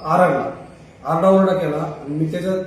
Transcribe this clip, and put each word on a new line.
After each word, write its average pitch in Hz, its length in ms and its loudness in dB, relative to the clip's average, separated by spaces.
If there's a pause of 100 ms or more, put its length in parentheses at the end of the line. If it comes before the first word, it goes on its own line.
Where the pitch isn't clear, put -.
आरडला, 160 460 2 (540)
आरडाओरडा 185 480 4
केला 151 240 -2
आणि 151 380 -8
मी 160 160 -2
त्याच्या 180 260 -4 (100)